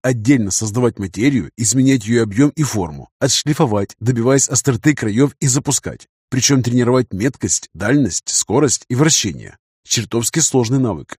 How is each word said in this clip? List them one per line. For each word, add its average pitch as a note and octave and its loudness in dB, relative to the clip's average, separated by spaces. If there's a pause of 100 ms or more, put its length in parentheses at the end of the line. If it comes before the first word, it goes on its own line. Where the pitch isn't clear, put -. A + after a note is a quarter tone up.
отдельно B2 0
создавать A2+ -2
материю, G2 -2
изменять C3 2
её A#2 2
объём A2+ 2
и D#3 -2
форму, E2+ -4 (100)
отшлифовать, B2 0
добиваясь B2 2
остроты C#3 0
краёв A#2 0
и C#3+ 0
запускать. B2 -4 (240)
Причём C3 2
тренировать B2 2
меткость, G#2 -4
дальность, A2 0
скорость - 0
и B2 -4
вращение. G2+ 0 (280)
Чертовски A#2 -4
сложный C3 0
навык, G2 -4